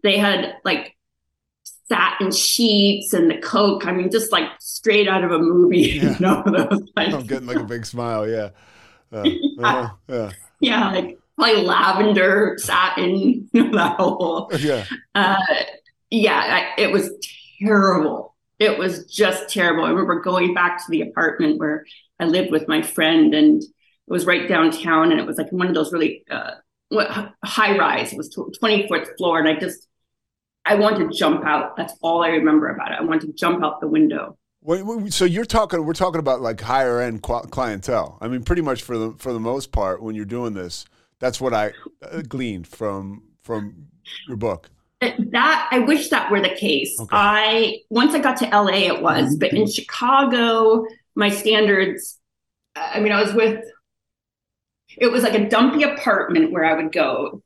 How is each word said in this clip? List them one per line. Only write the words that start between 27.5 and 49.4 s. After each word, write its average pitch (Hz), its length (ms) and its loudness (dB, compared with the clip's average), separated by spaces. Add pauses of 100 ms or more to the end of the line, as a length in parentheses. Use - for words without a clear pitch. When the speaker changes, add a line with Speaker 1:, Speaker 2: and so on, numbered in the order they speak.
Speaker 1:
rise. - 360 -2
It - 40 -10
was - 120 -10
tw-, - 300 -12
twenty-fourth 202 580 -2
floor, 170 220 0
and 156 80 2
I 151 120 0
just, - 280 -10 (800)
I 208 100 2
wanted 202 340 2
to - 80 -8
jump 151 280 0
out. - 320 -2
That's - 240 -8
all 170 220 0
I 165 60 2
remember 156 400 2
about - 220 -8
it. - 80 -6
I 160 40 -4
wanted 160 240 -2
to 151 60 -10
jump 175 300 -2
out 151 180 -4
the 160 60 -6
window. - 500 0 (240)
Speaker 2:
Wait, 175 220 -2
wait, 208 300 -6
so 185 120 2
you're 180 200 0
talking, 208 380 0
we're 160 100 -2
talking 165 260 0
about, 131 220 0
like, 113 200 -6
higher 123 400 0
end 117 220 -6
qu-, 120 260 -4
clientele. 107 720 -4
I 110 60 -8
mean, 123 160 -6
pretty 175 180 0
much 131 220 -2
for 120 140 -6
the, 113 200 -4
for 127 160 -8
the 113 60 -4
most 123 320 -6
part, 98 320 -2
when 110 120 -8
you're 107 100 -8
doing 117 280 -8
this, 90 320 -12 (340)
that's 127 220 -4
what 127 120 -2
I, 107 180 -2 (300)
uh, - 200 -12
gleaned 117 460 -8
from, 101 560 -8 (180)
from 104 460 -10 (400)
your 123 100 -10
book. 101 320 -6 (320)
Speaker 1:
That, 247 680 0
I 254 100 2
wish 285 300 2
that 202 220 0
were 202 80 2
the 185 160 -2
case. - 420 -2
Speaker 2:
Okay. 196 180 -10
Speaker 1:
I, 214 600 2 (120)
once 247 260 2
I 294 40 2
got 262 180 0
to 233 160 -2
L 202 160 4
A, 190 180 2
it - 140 -2
was, 156 360 2
but - 140 0